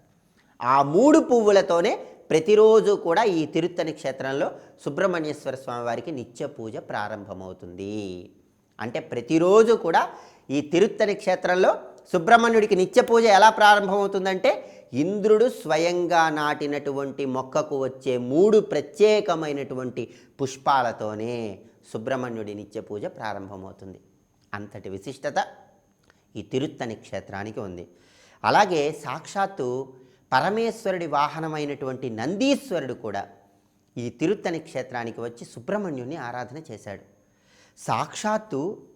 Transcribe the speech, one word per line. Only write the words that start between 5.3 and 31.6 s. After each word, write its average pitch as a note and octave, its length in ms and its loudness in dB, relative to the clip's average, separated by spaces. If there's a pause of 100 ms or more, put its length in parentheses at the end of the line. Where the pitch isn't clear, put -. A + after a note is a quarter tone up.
స్వామి A#2+ 300 -8
వారికి A#2 260 -6
నిత్య C#3 340 -10
పూజ A2+ 320 -10
ప్రారంభమవుతుంది. G2 1500 -10 (480)
అంటే, A2+ 200 -8
ప్రతిరోజు F3+ 760 4
కూడా G3 360 0 (400)
ఈ C#3 120 -2
తిరుత్తణి G3 520 2
క్షేత్రంలో F#3 680 0 (320)
సుబ్రహ్మణ్యుడికి G#3+ 640 4
నిత్య F#3 260 4
పూజ A#3 240 4
ఎలా G#3 240 8
ప్రారంభమవుతుందంటే, G3+ 1040 4 (420)
ఇంద్రుడు G#3 560 4
స్వయంగా E3+ 800 0
నాటినటువంటి C#3+ 960 -4
మొక్కకు C3+ 580 -4
వచ్చే B2+ 340 -4
మూడు D#3+ 400 4
ప్రత్యేకమైనటువంటి D3 1600 0 (280)
పుష్పాలతోనే A#2 1160 -2 (340)
సుబ్రహ్మణ్యుడి A#2 600 -8
నిత్య G#2 280 -12
పూజ G#2 240 -10
ప్రారంభమవుతుంది. G2 920 -12 (540)
అంతటి G#2 360 -14
విశిష్టత C3 580 -8 (880)
ఈ A2 60 -10
తిరుత్తణి C3 540 -6
క్షేత్రానికి G2+ 640 -12
ఉంది. F2+ 280 -12 (560)
అలాగే, D#3 480 2
సాక్షాత్తు C#3 1040 -8 (400)
పరమేశ్వరుడి F#3+ 720 -2
వాహనమైనటువంటి C#3+ 1040 -4